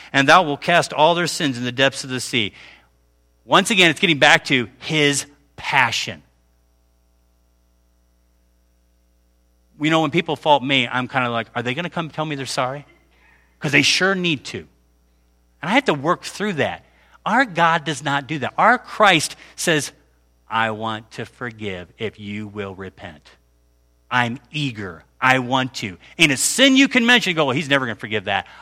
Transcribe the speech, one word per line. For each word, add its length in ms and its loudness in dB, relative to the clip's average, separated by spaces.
and 160 2
thou 140 8
wilt 200 -2
cast 320 2
all 200 4
their 140 -2
sins 320 -4
in 40 -6
the 80 -4
depths 320 0
of 60 -12
the 100 -4
sea." 340 -4
Once 240 2
again, 220 4
it's 80 -4
getting 200 2
back 260 6
to 220 0
his 480 0
passion. 680 -2
We 140 0
know 100 4
when 100 0
people 240 -2
fault 280 2
me, 240 0
I'm 200 -4
kinda 220 -2
like, 260 -4
"Are 60 -4
they 140 -4
gonna 160 -6
come 180 -6
tell 160 -6
me 100 -6
they're 120 -8
sorry?" 400 -6
'Cause 120 -4
they 120 4
sure 320 2
need 300 -2
to. 220 -12
And 80 -6
I 60 2
have 100 2
to 80 0
work 300 -2
through 300 -6
that. 300 -4
Our 200 2
God 400 0
does 180 -6
not 240 -4
do 120 -6
that. 180 -6
Our 200 4
Christ 600 2
says, 380 -2
"I 220 0
want 400 -8
to 140 -10
forgive 600 -10
if 220 -8
you 280 -10
will 280 -10
repent. 560 -18
I'm 280 0
eager. 540 -8
I 180 4
want 360 -2
to." 220 -8
And 160 2
a 40 -4
sin 380 2
you 140 4
can 160 0
mention, 260 2
you 40 -2
go, 100 2
"Well, 100 -2
he's 140 -4
never 160 2
gonna 100 -6
forgive 300 -6
that. 200 -2